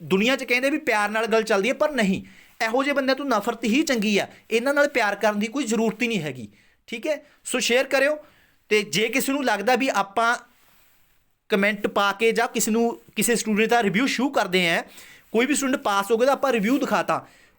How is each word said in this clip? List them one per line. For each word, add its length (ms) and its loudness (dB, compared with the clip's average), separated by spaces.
ਦੁਨੀਆ 340 2
'ਚ 80 -8
ਕਹਿੰਦੇ 260 0
ਵੀ 80 0
ਪਿਆਰ 320 0
ਨਾਲ 160 -2
ਗੱਲ 160 2
ਚੱਲਦੀ 260 0
ਹੈ, 60 0
ਪਰ 180 0
ਨਹੀਂ, 300 0
ਇਹੋ 180 0
ਜਿਹੇ 120 -2
ਬੰਦਿਆਂ 220 0
ਤੋਂ 80 -8
ਨਫ਼ਰਤ 400 -2
ਹੀ 180 2
ਚੰਗੀ 360 0
ਆ, 100 -2
ਇਹਨਾਂ 240 0
ਨਾਲ 140 4
ਪਿਆਰ 260 0
ਕਰਨ 240 0
ਦੀ 80 0
ਕੋਈ 180 -4
ਜ਼ਰੂਰਤ 380 -2
ਹੀ 60 0
ਨਹੀਂ 120 -2
ਹੈਗੀ, 280 -8
ਠੀਕ 200 -10
ਹੈ? 200 -4
ਸੋ 140 -4
ਸ਼ੇਅਰ 260 2
ਕਰਿਓ, 340 2
ਤੇ 140 2
ਜੇ 260 -2
ਕਿਸੇ 240 -2
ਨੂੰ 120 -2
ਲੱਗਦਾ 320 2
ਵੀ 120 0
ਆਪਾਂ 480 0
ਕੁਮੈਂਟ 380 0
ਪਾ 260 0
ਕੇ 200 2
ਜਾਂ 160 0
ਕਿਸੇ 220 -2
ਨੂੰ, 300 0
ਕਿਸੇ 200 0
ਸਟੂਡੈਂਟ 320 0
ਦਾ 140 4
ਰਿਵਿਊ 240 0
ਸ਼ੁਰੂ 240 -2
ਕਰਦੇ 400 0
ਹਾਂ, 120 0
ਕੋਈ 140 2
ਵੀ 80 0
ਸਟੂਡੈਂਟ 280 -2
ਪਾਸ 280 0
ਹੋ 60 4
ਗਿਆ 100 2
ਤਾਂ 60 4
ਆਪਾਂ 200 0
ਰਿਵਿਊ 260 0
ਦਿਖਾਤਾ, 480 -2